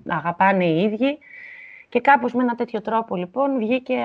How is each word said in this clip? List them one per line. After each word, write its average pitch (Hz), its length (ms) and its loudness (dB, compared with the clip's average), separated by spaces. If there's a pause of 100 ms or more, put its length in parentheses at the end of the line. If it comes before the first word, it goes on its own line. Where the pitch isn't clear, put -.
αγαπάνε 175 580 2
οι 165 160 2
ίδιοι. 220 360 0 (720)
Και 240 100 0
κάπως 247 340 4
με 247 100 0
ένα 240 120 0
τέτοιο 233 260 -4
τρόπο, 220 340 -4
λοιπόν, 262 420 -2
βγήκε 254 360 -2 (100)